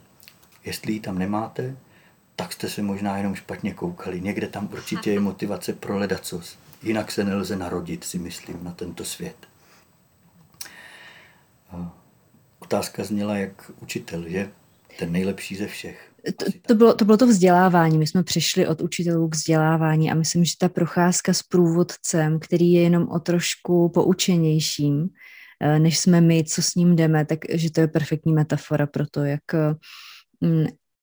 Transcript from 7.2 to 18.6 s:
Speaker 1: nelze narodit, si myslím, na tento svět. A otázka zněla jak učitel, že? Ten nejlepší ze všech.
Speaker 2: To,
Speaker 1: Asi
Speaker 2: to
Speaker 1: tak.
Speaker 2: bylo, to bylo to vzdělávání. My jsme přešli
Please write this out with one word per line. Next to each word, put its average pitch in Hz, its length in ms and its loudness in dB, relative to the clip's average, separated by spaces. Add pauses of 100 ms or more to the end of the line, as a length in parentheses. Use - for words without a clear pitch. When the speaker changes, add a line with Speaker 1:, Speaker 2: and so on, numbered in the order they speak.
Speaker 1:
nelze 98 320 -4
narodit, 87 480 -8
si - 160 -8
myslím, 87 440 -14
na 87 80 -12
tento 85 340 -12
svět. - 300 -12 (2250)
A 87 260 -14 (640)
otázka - 440 -6
zněla 104 340 -4
jak 98 340 -8 (100)
učitel, - 480 -10
že? 95 220 -6 (480)
Ten 85 120 -6
nejlepší 95 440 -4
ze - 120 -6
všech. - 440 -16 (240)
Speaker 2:
To, - 100 -6
Speaker 1:
Asi - 140 -4
Speaker 2:
to - 80 -20
Speaker 1:
tak. 226 100 4
Speaker 2:
bylo, 226 160 8
to 220 120 2
bylo 214 120 6
to 254 100 6
vzdělávání. 175 680 6
My 156 100 2
jsme 180 160 0
přešli - 440 0